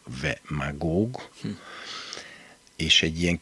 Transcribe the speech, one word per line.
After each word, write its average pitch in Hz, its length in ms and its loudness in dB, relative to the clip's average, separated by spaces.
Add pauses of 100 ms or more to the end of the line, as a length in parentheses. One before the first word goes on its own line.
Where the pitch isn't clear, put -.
(200)
ve - 280 -2
Magog, 82 800 0 (120)
hm. - 80 -6 (1300)
És 80 260 6
egy 82 200 2
ilyen 87 200 4